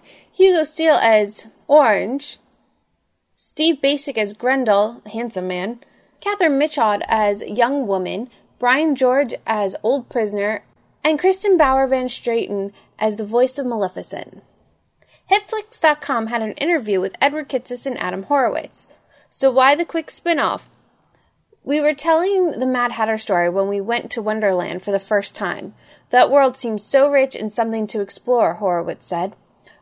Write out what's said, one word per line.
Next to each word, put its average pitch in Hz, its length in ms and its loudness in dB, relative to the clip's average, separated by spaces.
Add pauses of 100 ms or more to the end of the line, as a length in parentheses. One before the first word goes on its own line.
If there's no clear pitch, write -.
(320)
Hugo 359 320 4
Steele 311 380 2
as 214 460 2 (200)
Orange, 247 720 2 (1000)
Steve 311 460 -2
Basic 277 360 -2
as 208 140 -2
Grendel, 233 760 0
Handsome 214 420 -6
Man, 190 320 -6 (400)
Catherine 370 360 0
Mitchod 254 520 0
as 208 320 2
Young 247 440 -2
Woman, 190 440 -4 (300)
Brian 285 360 2
George 254 380 2 (120)
as 208 380 -2
Old 254 240 0
Prisoner, 208 560 -4 (400)
and 302 160 2
Kristen 381 380 2
Bauer 269 280 4
Van 254 220 0
Straten 208 640 -4 (260)
as 214 200 -2
the 214 80 -6
voice 240 320 2
of 269 80 -4
Maleficent. 196 760 -6 (880)
Hitflix 415 520 -2
dot 302 180 4
com 226 280 -4
had 233 140 -4
an 220 120 -4
interview 226 480 -2
with 185 200 -6
Edward 285 280 -2
Kitsis 247 360 -6
and 262 160 -6
Adam 185 220 -6
Horowitz. - 640 -2 (420)
So 269 220 0
why 262 240 6
the 330 100 -2
quick 330 260 -6
spin-off? 262 580 -2 (920)
"We 294 160 -2
were 294 140 2
telling 339 640 0
the 254 60 0
Mad 247 280 0
Hatter 220 240 -2
story 175 300 0
when 196 220 0
we 202 100 -2
went 220 320 -4
to 226 100 -6
Wonderland 196 600 -2
for 208 100 -6
the 196 80 0
first 202 340 -2
time. - 400 -6 (360)
That 247 220 6
world 269 260 4
seemed 220 240 -6
so 277 280 4
rich 269 260 2
and 214 180 -8
something 220 340 -2
to 214 140 -6
explore," 202 540 0
Horowitz 170 520 -4
said. 180 300 -6 (440)